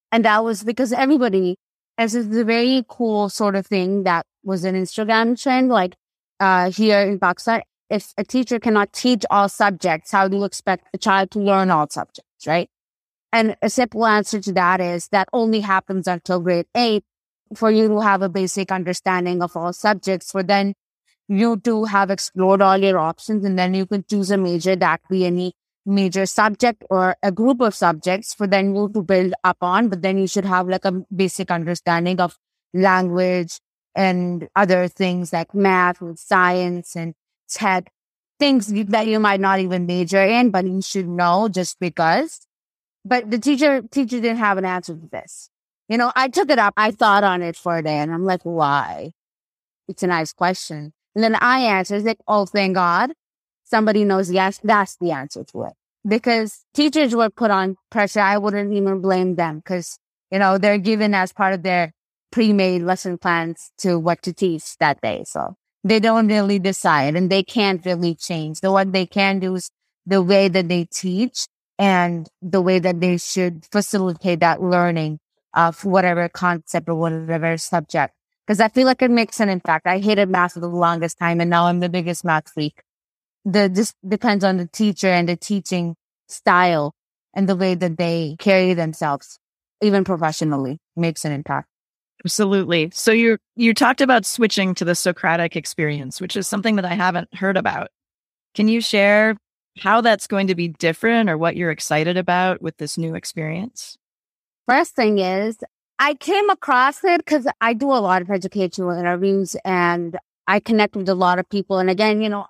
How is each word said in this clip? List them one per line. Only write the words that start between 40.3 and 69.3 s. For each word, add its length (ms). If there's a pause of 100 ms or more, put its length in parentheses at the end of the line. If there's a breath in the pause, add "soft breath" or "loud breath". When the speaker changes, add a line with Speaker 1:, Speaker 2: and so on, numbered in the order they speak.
Speaker 1:
but 140
you 160
should 260
know 400
just 320
because. 640 (600)
But 260
the 80
teacher, 440
teacher 360
didn't 200
have 180
an 80
answer 280
to 160
this. 400 (380)
You 100
know, 200
I 100
took 220
it 100
up. 160
I 160
thought 320
on 180
it 140
for 220
a 40
day, 180
and 140
I'm 120
like, 180
"Why?" 720 (720)
It's 160
a 40
nice 260
question. 580 (240)
And 80
then 160
I 220
answered, 340
it's 100
like, 220
"Oh, 180
thank 300
God. 380 (500)
Somebody 400
knows, 260
yes, 320
that's 360
the 140
answer 340
to 180
it." 100 (320)
Because 680
teachers 420
were 140
put 220
on 260 (120)
pressure. 300
I 180
wouldn't 360
even 280
blame 340
them 260
'cause, 380 (320)
you 80
know, 180
they're 200
given 360
as 180
part 220
of 100
their 300 (380)
pre-made 500
lesson 360
plans 600
to 220
what 240
to 100
teach 440
that 240
day. 240
So 300 (280)
they 160
don't 280
really 320
decide, 560
and 140
they 140
can't 420
really 300
change. 460
The, 100
what 220
they 120
can 340